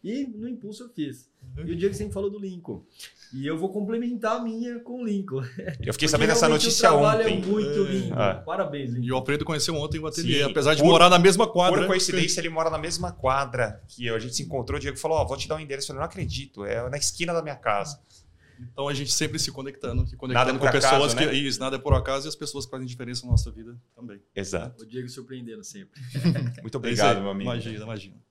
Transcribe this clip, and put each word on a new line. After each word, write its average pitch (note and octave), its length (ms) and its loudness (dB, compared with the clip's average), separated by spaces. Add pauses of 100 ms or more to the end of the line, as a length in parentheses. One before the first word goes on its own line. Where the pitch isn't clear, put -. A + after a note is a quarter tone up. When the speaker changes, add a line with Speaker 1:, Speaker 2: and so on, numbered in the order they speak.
Speaker 1:
e C4 240 -6
no A3 220 -12
impulso G#3+ 360 -12
eu A#3 60 -20
fiz. C#3 380 -8 (280)
Speaker 2:
Uhum. D#3+ 100 -10
Speaker 1:
E E3 60 -6
o E3+ 40 -4
Diego G3 180 0
sempre G#3 180 -6
falou G3+ 180 -4
do G#3 80 -12
Lincoln. F3 460 -10 (480)
E C3+ 140 -6
eu D#3+ 120 -2
vou F#3 120 -2
complementar A3 680 -2
a B3 40 -4
minha A#3 400 -6
com B3 220 -12
o - 20 -6
Lincoln. G3 360 -4
Speaker 3:
Eu - 320 -10
fiquei - 140 -8
Speaker 1:
Porque - 220 0
Speaker 3:
sabendo D#3 200 4
dessa A3+ 180 4
Speaker 1:
realmente D#3 160 4
o - 40 2
Speaker 3:
notícia - 220 4
Speaker 1:
trabalho D3 340 6
Speaker 3:
ontem. - 200 0
Speaker 1:
é F#3 40 -4
muito G3+ 400 0
Speaker 2:
É. F#3 40 -4
Speaker 1:
Lincoln. - 300 -2
Speaker 3:
Ah. G2 140 2
Speaker 1:
Parabéns, D3 560 -6
Lincoln. A#2+ 160 -4
Speaker 2:
E B2+ 60 -2
o C3 40 0
Alfredo C#3+ 280 0
conheceu D#3+ 300 -2
ontem D3+ 240 -4
o D#3 80 -6
ateliê, D#3 380 0
Speaker 3:
Sim, C#3 60 0
Speaker 2:
apesar D3+ 240 4
de C#3+ 80 4
Speaker 3:
por, D#3+ 60 10
Speaker 2:
morar E3+ 220 12
na F3+ 80 10
mesma F#3+ 300 8
quadra. F#3 320 4
Speaker 3:
por F#3 80 2
coincidência, F#3 520 0
ele E3 100 -6
mora D#3+ 200 0
na D#3 80 -4
mesma E3+ 340 -4
quadra B2+ 760 -2
que A#2+ 180 -10
eu. A2+ 80 -2
A A2 60 -2
gente A#2+ 160 -8
se C#3 60 -4
encontrou, C3+ 340 -6
o D3 40 -4
Diego C#3 180 -6
falou, D#3+ 200 0
"Ó, C3+ 60 4
vou C3+ 140 -4
te - 100 -6
dar D#3 80 -4
um - 20 -8
endereço." C#3 280 -8
Eu D3 100 -10
falei, C#3+ 40 -8
"Não D#3+ 60 -4
acredito, C3 580 -8
é A2+ 240 -4
na C#3 100 -6
esquina E3+ 340 -4
da E3 100 -2
minha D3 140 -10
casa." C#3 420 -4 (640)
Speaker 2:
Então C#3 260 -8
a C#3+ 80 -4
gente C#3+ 160 -6
sempre D#3 280 -2
se - 120 -4
conectando, C3 560 -4
se - 100 -10
conectando B2+ 300 2
Speaker 3:
Nada C3 120 0
Speaker 2:
com C#3 60 0
Speaker 3:
por C3+ 60 8
Speaker 2:
pessoas C3+ 420 6
Speaker 3:
acaso, A#2+ 40 0
Speaker 2:
que, D3 100 2
Speaker 3:
né? B2+ 80 0
Speaker 2:
isso, C#3 240 0
nada C3 160 -2
é B2+ 40 -4
por C#3 160 0
acaso C3+ 320 0
e - 20 -8
as D3 80 -10
pessoas C#3+ 300 -10
que - 40 -20
fazem C3 160 -8
diferença B2 380 -10
na B2 80 0
nossa - 180 2
vida A2+ 240 -18 (220)
também. G#2+ 240 -18 (160)
Speaker 3:
Exato. G2 480 -6
Speaker 1:
O - 20 -20
Diego B2 220 -12
surpreendendo A#2 560 -14
sempre. - 360 -18 (120)
Speaker 3:
<laughs> B2+ 500 -2
Muito - 0 -
Speaker 2:
É - 60 -12
isso C3+ 100 -8
Speaker 3:
obrigado, A2 380 4
Speaker 2:
aí. G2 60 -4
Speaker 3:
meu G2 100 -4
amigo. G2+ 180 -4
Speaker 2:
Imagina, A2+ 340 -8
imagina. G2 300 -12 (160)